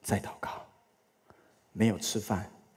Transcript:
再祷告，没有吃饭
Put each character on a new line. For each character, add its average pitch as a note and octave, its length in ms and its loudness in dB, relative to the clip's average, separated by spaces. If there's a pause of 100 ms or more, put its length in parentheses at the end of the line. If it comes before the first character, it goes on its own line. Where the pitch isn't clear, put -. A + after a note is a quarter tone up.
再 G#2 180 2
祷 - 180 -10
告， - 240 -8 (1080)
没 A2 140 4
有 G#2+ 120 4
吃 - 220 -2
饭 G#2 320 -2 (240)